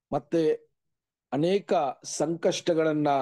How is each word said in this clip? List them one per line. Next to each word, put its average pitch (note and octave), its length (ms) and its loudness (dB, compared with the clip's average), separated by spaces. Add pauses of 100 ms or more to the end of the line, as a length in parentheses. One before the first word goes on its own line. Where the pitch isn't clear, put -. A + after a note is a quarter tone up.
(120)
ಮತ್ತೆ D#3 580 -2 (600)
ಅನೇಕ F3 400 0 (320)
ಸಂಕಷ್ಟಗಳನ್ನ D#3+ 1040 0 (140)